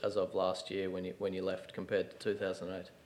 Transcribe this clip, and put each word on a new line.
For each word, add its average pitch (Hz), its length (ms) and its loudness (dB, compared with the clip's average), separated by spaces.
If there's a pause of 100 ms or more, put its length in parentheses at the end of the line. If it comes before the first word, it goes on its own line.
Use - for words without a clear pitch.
as 104 140 2
of 92 180 2
last 92 360 2
year 95 200 0
when 92 140 -2
you, 92 140 -4
when 98 140 0
you 92 100 0
left 92 300 -2
compared 95 380 0
to - 60 -16
two 104 180 0
thousand 92 380 -2
eight. 92 180 -6 (160)